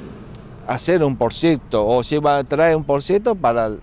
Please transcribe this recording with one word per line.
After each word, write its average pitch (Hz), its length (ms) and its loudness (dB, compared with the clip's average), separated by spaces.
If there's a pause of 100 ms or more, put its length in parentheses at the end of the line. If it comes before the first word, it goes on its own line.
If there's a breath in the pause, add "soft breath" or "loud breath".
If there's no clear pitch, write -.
(680)
hacer 160 380 2
un 135 120 0
por 113 180 0
ciento 123 520 0
o 120 160 2
lleva, 147 400 0
trae 156 320 2
un 156 100 -2
por 143 180 0
ciento 208 320 0
para, 117 360 0 (120)